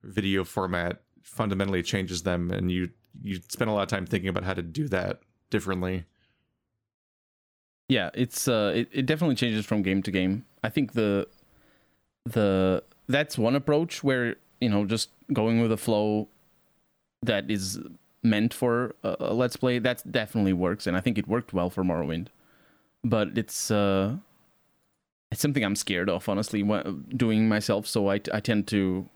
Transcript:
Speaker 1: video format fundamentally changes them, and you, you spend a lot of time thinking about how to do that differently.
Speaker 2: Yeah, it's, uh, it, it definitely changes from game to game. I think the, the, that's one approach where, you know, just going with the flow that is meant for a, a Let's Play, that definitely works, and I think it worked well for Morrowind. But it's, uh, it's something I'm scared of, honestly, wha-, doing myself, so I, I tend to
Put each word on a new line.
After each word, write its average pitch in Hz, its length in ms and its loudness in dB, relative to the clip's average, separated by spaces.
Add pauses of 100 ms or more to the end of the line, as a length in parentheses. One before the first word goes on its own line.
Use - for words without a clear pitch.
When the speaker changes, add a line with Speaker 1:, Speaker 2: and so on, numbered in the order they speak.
Speaker 1:
video 98 400 0
format 90 600 -2 (200)
fundamentally 98 600 -2
changes 90 400 -4
them, 87 260 0
and 92 220 -2
you, 90 180 -2 (320)
you 98 160 -6 (100)
spend 110 220 -2
a - 20 0
lot 101 100 2
of 95 60 -2
time 98 160 -2
thinking 92 240 -2
about 90 140 -2
how 92 120 -2
to 90 80 -6
do 85 260 -6
that 95 320 -2 (300)
differently. 92 560 -2 (1800)
Speaker 2:
Yeah, 101 260 2
it's, - 340 -2
uh, 107 260 2
it, 117 180 0
it 131 140 -2
definitely 151 300 2
changes 110 300 0
from 104 160 0
game 95 200 2
to 101 80 -4
game. 95 340 0 (200)
I 110 60 0
think 135 220 0
the, 104 360 2 (960)
the, 95 580 2 (260)
that's 147 280 0
one 117 180 2
approach 147 480 0
where, 127 340 2 (240)
you 123 100 2
know, 104 160 2
just 107 240 -2 (220)
going 113 280 4
with 117 100 4
the 110 60 2
flow 107 520 0 (920)
that 107 280 0
is 95 280 -2 (440)
meant 110 320 4
for 120 480 0
a, 98 180 -2
a - 140 -2
Let's 120 220 0
Play, 123 240 0
that 123 300 -2
definitely 107 420 2
works, 90 340 0
and 87 100 0
I 92 40 0
think 107 180 -2
it 101 100 -4
worked 113 240 -2
well 90 180 0
for 95 140 -4
Morrowind. 85 440 -2 (760)
But 107 320 0
it's, - 340 -4
uh, 101 460 2 (1120)
it's - 100 -6
something 143 240 2
I'm 101 120 0
scared 92 320 -2
of, 92 200 -2
honestly, 104 340 0
wha-, 104 200 0 (340)
doing 110 320 4
myself, 107 380 0
so 101 240 0
I, 101 100 0 (120)
I 107 80 -2
tend 104 280 0
to 95 480 0